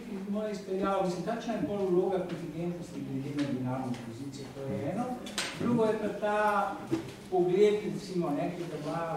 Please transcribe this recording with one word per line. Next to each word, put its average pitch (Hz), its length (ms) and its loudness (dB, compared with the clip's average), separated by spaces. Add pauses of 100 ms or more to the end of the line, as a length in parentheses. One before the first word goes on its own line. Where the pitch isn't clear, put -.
(260)
mojo 214 240 -2
izpeljavo? 190 540 0
Mislim, 175 200 0
kakšna 233 300 -2
je 202 80 0
pol 202 220 0
vloga 185 360 4
kontingentnosti 165 840 -4
glede 135 320 -4
na 139 160 0
binarno 127 360 -2
opozicijo? 117 640 -8
To 139 120 -10
je - 160 -2 (100)
eno. 202 160 0 (520)
Drugo 240 280 4
je 214 100 4
pa 214 220 -2
ta 208 220 2 (840)
pogled, 185 500 6 (100)
recimo, 175 460 -2
ne, 156 180 0
ki 170 140 -6
ga 156 160 -6
ima 151 200 -4 (180)